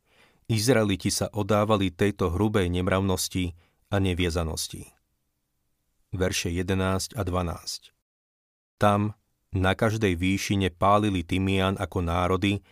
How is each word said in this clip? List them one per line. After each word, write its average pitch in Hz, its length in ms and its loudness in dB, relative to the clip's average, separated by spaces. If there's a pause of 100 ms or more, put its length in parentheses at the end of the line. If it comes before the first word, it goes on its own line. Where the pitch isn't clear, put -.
(440)
Izraeliti 110 640 2
sa 95 240 -2
odávali 104 560 2
tejto 92 480 0
hrubej 107 320 2
nemravnosti 92 880 0 (400)
a - 0 -
neviezanosti. 87 960 -2 (1200)
Verše 90 400 -2
jedenásť 95 640 -2
a 107 80 -4
dvanásť. - 720 -6 (800)
Tam, 104 400 0 (400)
na 92 160 2
každej 107 480 0
výšine, 98 500 0
pálili 98 540 2
tymián 95 560 0
ako 92 240 -4
národy, 90 560 0 (120)